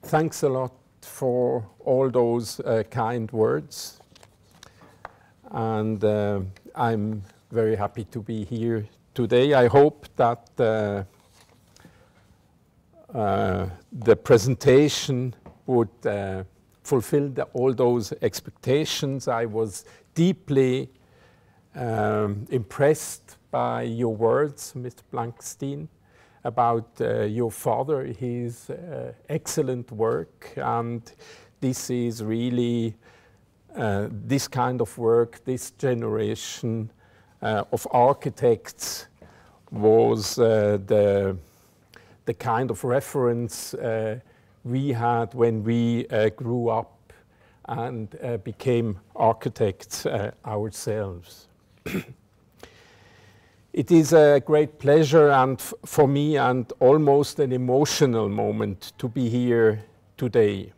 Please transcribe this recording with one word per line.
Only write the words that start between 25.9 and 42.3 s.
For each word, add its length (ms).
about, 560
uh, 200
your 320
father, 500
his, 680
uh, 440
excellent 640
work. 640
And 440
this 280
is 320
really, 760
uh, 340
this 380
kind 320
of 180
work, 460
this 260
generation, 1200
uh, 280
of 220
architects 1120
was, 680
uh, 440
the, 520
the 100